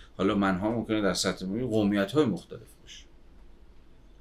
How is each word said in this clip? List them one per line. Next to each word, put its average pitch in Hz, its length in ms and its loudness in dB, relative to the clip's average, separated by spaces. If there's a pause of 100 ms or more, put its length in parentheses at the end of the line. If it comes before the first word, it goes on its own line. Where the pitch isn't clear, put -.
(160)
حالا 101 180 2
منها 98 360 2
ممکنه 110 300 -2
در 95 140 2
سطح 95 320 -2
ما 113 200 -4
قومیت‌های 104 580 2
مختلف 95 360 -6 (220)
باشه، - 220 -20 (1160)